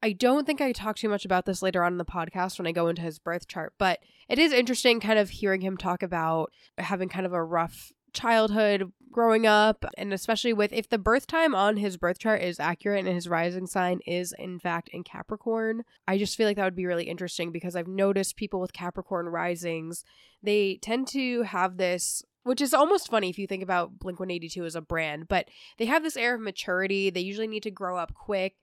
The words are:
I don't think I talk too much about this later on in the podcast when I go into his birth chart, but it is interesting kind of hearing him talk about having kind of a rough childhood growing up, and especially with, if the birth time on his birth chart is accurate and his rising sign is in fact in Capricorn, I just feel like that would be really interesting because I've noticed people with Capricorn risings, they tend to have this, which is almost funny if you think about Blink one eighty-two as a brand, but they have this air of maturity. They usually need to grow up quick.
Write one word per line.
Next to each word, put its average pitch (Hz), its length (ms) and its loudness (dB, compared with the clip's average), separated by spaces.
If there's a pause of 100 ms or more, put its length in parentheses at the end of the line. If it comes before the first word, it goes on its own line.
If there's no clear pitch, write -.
I 220 80 2
don't 247 340 2
think 294 140 -2
I 262 140 2
talk 214 240 -6
too 220 120 -2
much 202 140 -2
about 185 220 2
this 185 160 -2
later 180 220 2
on 175 100 2
in 180 60 -4
the 175 40 -4
podcast 180 540 -4
when 175 100 -4
I 165 40 -2
go 170 160 0
into 170 160 -2
his 160 160 -8
birth - 280 -8
chart, 156 300 -10
but 185 220 2 (280)
it 240 120 0
is 320 120 6
interesting 247 480 4
kind 214 200 2
of 202 100 2
hearing 190 320 -2
him 190 160 -4
talk 180 240 -4
about 165 500 -2 (280)
having 185 280 -2
kind 185 200 -4
of 175 60 -4
a 175 100 0
rough 165 480 -4 (200)
childhood 214 800 2 (200)
growing 226 340 6
up, 214 400 6 (120)
and 196 140 -4
especially 226 420 0
with, 208 200 2
if 220 160 -2
the 233 80 2
birth 220 300 2
time 320 260 4
on 202 240 4
his 202 200 -2
birth 180 200 0
chart 220 240 2
is 175 180 -4
accurate 190 460 0
and 185 80 0
his 175 140 -4
rising 175 400 0
sign 180 400 0
is 175 320 -4
in 180 180 -10
fact 170 320 -4
in 175 140 -12
Capricorn, 226 800 -4 (240)
I 190 100 0
just 202 180 -2
feel 220 120 2
like 202 100 0
that 208 60 0
would 185 120 0
be 180 120 -2
really 175 200 0
interesting 170 440 -6
because 170 240 -8
I've 170 120 -4
noticed 196 500 0
people 202 220 -4
with 180 140 -4
Capricorn 175 540 -6
risings, 170 760 -4 (380)
they 202 400 2
tend 247 280 -2
to 247 340 0
have 185 340 0
this, 180 460 -2 (200)
which 247 160 0
is 277 140 2
almost 320 380 4
funny 208 180 0
if 175 80 -8
you 196 80 -6
think 190 160 -6
about 180 380 -2
Blink 180 200 -8
one 185 120 -4
eighty-two 170 340 -6
as 160 100 -8
a 165 60 -6
brand, 160 460 -4
but 185 200 0 (300)
they 233 80 -2
have 294 160 2
this 311 160 -4
air 240 160 0
of 226 80 -4
maturity. 190 680 -2
They 180 100 -4
usually 202 260 -4
need 214 160 -8
to 214 80 -6
grow 185 260 -6
up 170 180 -6
quick. 190 480 -4